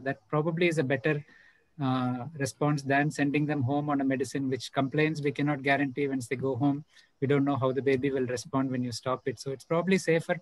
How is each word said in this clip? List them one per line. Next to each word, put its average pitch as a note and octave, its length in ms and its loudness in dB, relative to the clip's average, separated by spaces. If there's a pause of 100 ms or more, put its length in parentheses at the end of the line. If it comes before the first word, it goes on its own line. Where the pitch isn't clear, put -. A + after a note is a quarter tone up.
that C3+ 140 -2 (100)
probably E3 400 2
is D#3 100 0
a D#3 60 2
better, C#3+ 400 0 (580)
uh, B2+ 440 0 (120)
response C#3+ 440 0
than C#3 280 2
sending D3 340 0
them D3 180 -2
home C#3+ 280 0
on C#3+ 100 0
a C#3 40 0
medicine C3+ 440 -2
which B2+ 240 -4
complains D3+ 480 0
we C#3+ 120 0
cannot C#3+ 320 -2
guarantee C#3 420 2
once C3+ 220 -4
they C3+ 80 -2
go C3 180 -2
home. C#3 300 0 (360)
We C#3 60 -2
don't C#3 180 4
know C#3+ 120 0
how C3 160 2
the C3 100 -2
baby C3+ 300 2
will B2+ 140 0
respond B2+ 440 -2
when B2+ 140 -2
you B2 80 -4
stop B2+ 340 -4
it. B2 140 -6
So C#3 100 -8
it's C3 140 -10
probably E3+ 340 2
safer E3 440 2